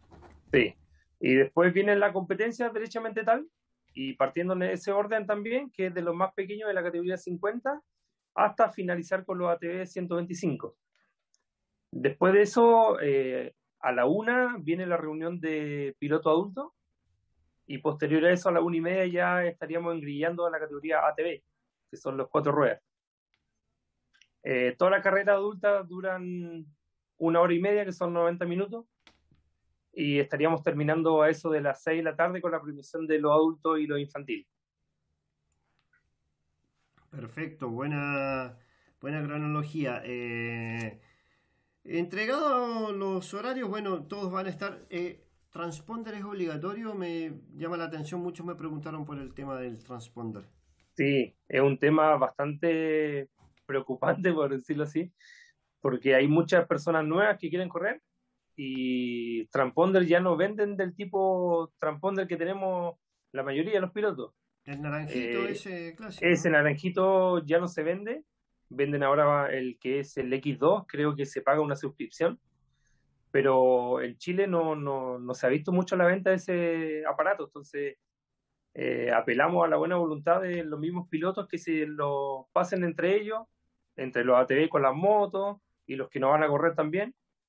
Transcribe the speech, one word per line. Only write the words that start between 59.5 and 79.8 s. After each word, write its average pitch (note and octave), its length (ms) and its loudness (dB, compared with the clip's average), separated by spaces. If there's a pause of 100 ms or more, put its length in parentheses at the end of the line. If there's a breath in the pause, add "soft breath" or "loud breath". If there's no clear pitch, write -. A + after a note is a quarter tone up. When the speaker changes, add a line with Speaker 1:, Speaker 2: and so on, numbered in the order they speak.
Speaker 1:
ya E3+ 120 6
no F3+ 160 2
venden G3+ 420 0
del F#3 180 -2
tipo F3+ 800 0
transponder F3+ 500 -2
que E3+ 100 -4
tenemos F3+ 580 -4 (360)
la C3+ 120 -6
mayoría D3+ 300 -2
de F#3+ 80 2
los F3+ 100 -4
pilotos. F#3 420 -4 (300)
Speaker 2:
El C#3+ 180 -10
naranjito D3 380 -6
Speaker 1:
Eh, A#2 320 -2
Speaker 2:
ese E3+ 440 -10
clásico, G3+ 300 -6
Speaker 1:
ese E3+ 240 4
Speaker 2:
¿no? D#3 80 6
Speaker 1:
naranjito F3+ 880 2
ya D#3+ 140 4
no F3 80 -2
se E3+ 160 -4
vende. G#3 400 -4 (460)
Venden C#3+ 340 0
ahora C#3+ 480 4
el B2+ 260 -4
que C3+ 220 -2
es C#3+ 180 -8
el B2+ 160 -4
X C3+ 240 -2
dos, F#3+ 300 4
creo D3 280 -2
que C#3+ 100 -4
se C3+ 160 -6
paga D3 200 4
una C#3+ 140 -2
suscripción. D3 640 -4 (920)
Pero B2+ 680 4
en B2 200 -6
Chile F3+ 260 -2
no, E3 300 0
no, C3+ 420 -4
no B2 160 -8
se B2+ 140 -2
ha - 20 4
visto D3+ 220 0
mucho F3+ 260 0
la F3+ 80 6
venta F#3 240 2
de F#3+ 80 4
ese E3 680 -2
aparato, D#3 400 0
entonces, C#3+ 520 -10 (800)
eh, A#2+ 360 -2
apelamos C3 540 2
a - 20 4
la D#3 100 2
buena E3+ 180 0